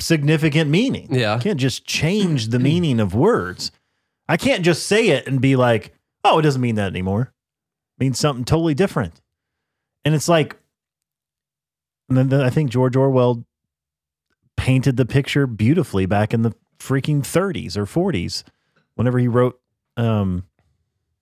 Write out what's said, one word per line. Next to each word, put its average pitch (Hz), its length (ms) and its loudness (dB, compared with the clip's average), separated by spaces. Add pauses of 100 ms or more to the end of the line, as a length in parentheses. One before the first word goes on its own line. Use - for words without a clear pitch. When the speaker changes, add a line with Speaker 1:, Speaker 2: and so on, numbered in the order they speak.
Speaker 1:
significant 156 680 0
meaning. 196 440 -2
Speaker 2:
Yeah. 113 220 0
Speaker 1:
You 123 40 -4
can't 151 200 -2
just 127 260 -4
change 165 640 -2
the 120 100 0
Speaker 2:
<clears throat> 131 120 2
Speaker 1:
meaning 160 300 0
of 95 140 -2
words. 110 560 0 (580)
I 160 80 0
can't 208 280 0
just 170 220 0
say 220 220 2
it 135 180 0
and 131 140 -2
be 135 140 2
like, 120 380 2 (320)
"Oh, - 140 4
it 156 40 2
doesn't 135 180 0
mean 120 160 -2
that 101 140 -2
anymore." 95 420 -4 (680)
It 131 60 -2
means 131 140 -2
something 127 260 -2
totally 160 300 0
different. 131 460 -4 (840)
And 151 100 2
it's 147 140 -2
like, 165 280 2 (1500)
and 131 100 2
then, 131 100 2
then 135 120 2
I 127 100 2
think 147 200 0
George 127 260 2
Orwell 127 480 2 (1120)
painted 131 400 0
the 127 100 2
picture 139 400 0
beautifully 110 600 0
back 104 280 0
in 113 80 0
the 117 100 0 (260)
freaking 139 460 -2
thirties 113 520 -4
or 104 100 -2
forties, 139 580 -4 (500)
whenever 123 240 0
he 123 100 2
wrote, 123 320 0 (360)
um, 101 480 0 (760)